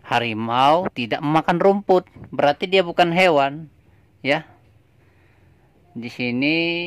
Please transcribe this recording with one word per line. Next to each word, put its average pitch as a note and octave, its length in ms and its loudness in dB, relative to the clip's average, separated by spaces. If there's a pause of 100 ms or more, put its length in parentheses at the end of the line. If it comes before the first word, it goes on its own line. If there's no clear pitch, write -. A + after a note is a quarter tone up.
Harimau A#2+ 880 0
tidak A#2+ 320 -6
memakan D#3+ 400 0
rumput, G3 440 2 (280)
berarti C#3+ 320 0
dia F#3+ 160 2
bukan E3+ 320 0
hewan, D3+ 560 2 (520)
ya. D3 240 -2 (1500)
Di A#2+ 160 -12
sini B2+ 460 -2 (300)